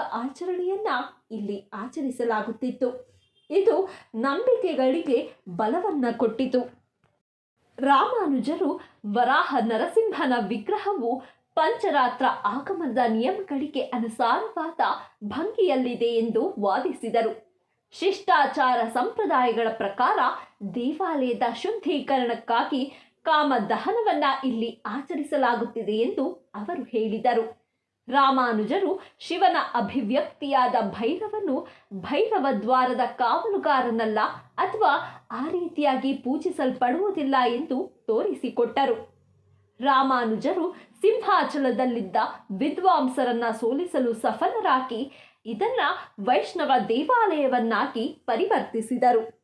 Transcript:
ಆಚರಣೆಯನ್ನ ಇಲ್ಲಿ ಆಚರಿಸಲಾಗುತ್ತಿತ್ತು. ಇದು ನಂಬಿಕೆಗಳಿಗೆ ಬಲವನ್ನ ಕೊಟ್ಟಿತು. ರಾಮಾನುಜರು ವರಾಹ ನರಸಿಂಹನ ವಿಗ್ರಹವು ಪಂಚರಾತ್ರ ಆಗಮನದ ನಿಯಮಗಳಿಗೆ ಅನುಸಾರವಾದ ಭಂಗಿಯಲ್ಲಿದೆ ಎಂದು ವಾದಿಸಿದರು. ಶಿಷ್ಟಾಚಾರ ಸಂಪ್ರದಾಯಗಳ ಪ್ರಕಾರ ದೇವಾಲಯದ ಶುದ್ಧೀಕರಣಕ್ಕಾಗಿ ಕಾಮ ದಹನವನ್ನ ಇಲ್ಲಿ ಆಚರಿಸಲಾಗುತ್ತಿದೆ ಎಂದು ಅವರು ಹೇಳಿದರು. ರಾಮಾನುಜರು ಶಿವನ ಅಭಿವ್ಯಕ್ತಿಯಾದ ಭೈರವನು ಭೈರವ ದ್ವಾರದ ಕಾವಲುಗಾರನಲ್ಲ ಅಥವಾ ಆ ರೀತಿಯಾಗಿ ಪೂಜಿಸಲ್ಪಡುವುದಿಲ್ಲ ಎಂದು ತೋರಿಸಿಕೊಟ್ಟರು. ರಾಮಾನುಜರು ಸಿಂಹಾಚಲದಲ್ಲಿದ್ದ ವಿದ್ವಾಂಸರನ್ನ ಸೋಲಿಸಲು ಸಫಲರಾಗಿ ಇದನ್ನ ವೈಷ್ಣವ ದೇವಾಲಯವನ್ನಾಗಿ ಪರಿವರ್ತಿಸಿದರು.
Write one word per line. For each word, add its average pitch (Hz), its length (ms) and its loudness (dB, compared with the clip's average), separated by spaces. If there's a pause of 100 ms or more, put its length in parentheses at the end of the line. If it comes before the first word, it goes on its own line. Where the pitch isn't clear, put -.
(120)
ಆಚರಣೆಯನ್ನ 359 760 -4 (440)
ಇಲ್ಲಿ 208 420 -6
ಆಚರಿಸಲಾಗುತ್ತಿತ್ತು. 247 1500 -4 (320)
ಇದು 381 380 2 (260)
ನಂಬಿಕೆಗಳಿಗೆ 277 1160 0 (180)
ಬಲವನ್ನ 262 560 0 (120)
ಕೊಟ್ಟಿತು. 254 720 -2 (920)
ರಾಮಾನುಜರು 302 1000 2 (320)
ವರಾಹ 269 420 2 (100)
ನರಸಿಂಹನ 302 680 0 (140)
ವಿಗ್ರಹವು 269 760 -2 (320)
ಪಂಚರಾತ್ರ 311 720 2 (180)
ಆಗಮನದ 277 540 -2 (100)
ನಿಯಮಗಳಿಗೆ 277 720 -2
ಅನುಸಾರವಾದ 254 1000 -2 (440)
ಭಂಗಿಯಲ್ಲಿದೆ 262 800 0
ಎಂದು 233 540 0
ವಾದಿಸಿದರು. 226 880 -2 (420)
ಶಿಷ್ಟಾಚಾರ 302 880 2 (140)
ಸಂಪ್ರದಾಯಗಳ 247 720 2 (100)
ಪ್ರಕಾರ 247 420 0 (560)
ದೇವಾಲಯದ 269 640 0 (200)
ಶುದ್ಧೀಕರಣಕ್ಕಾಗಿ 269 1300 -2 (300)
ಕಾಮ 302 300 4 (160)
ದಹನವನ್ನ 381 540 0 (220)
ಇಲ್ಲಿ 226 400 -4
ಆಚರಿಸಲಾಗುತ್ತಿದೆ 240 1080 -2
ಎಂದು 269 640 -2
ಅವರು 247 280 -6
ಹೇಳಿದರು. 226 760 0 (500)
ರಾಮಾನುಜರು 262 880 2 (200)
ಶಿವನ 339 380 2 (160)
ಅಭಿವ್ಯಕ್ತಿಯಾದ 254 1080 0
ಭೈರವನು 302 840 -2 (260)
ಭೈರವ 285 520 0 (160)
ದ್ವಾರದ 247 380 2 (160)
ಕಾವಲುಗಾರನಲ್ಲ 247 1040 0 (380)
ಅಥವಾ 381 720 0
ಆ 240 200 -6
ರೀತಿಯಾಗಿ 294 600 0
ಪೂಜಿಸಲ್ಪಡುವುದಿಲ್ಲ 269 1200 0 (120)
ಎಂದು 254 600 -4
ತೋರಿಸಿಕೊಟ್ಟರು. 240 1120 0 (600)
ರಾಮಾನುಜರು 262 960 0 (260)
ಸಿಂಹಾಚಲದಲ್ಲಿದ್ದ 262 1120 2 (420)
ವಿದ್ವಾಂಸರನ್ನ 262 840 2 (160)
ಸೋಲಿಸಲು 262 540 0
ಸಫಲರಾಗಿ 262 960 0 (340)
ಇದನ್ನ 392 340 -2 (420)
ವೈಷ್ಣವ 277 500 0 (180)
ದೇವಾಲಯವನ್ನಾಗಿ 262 1400 0
ಪರಿವರ್ತಿಸಿದರು. 240 1200 0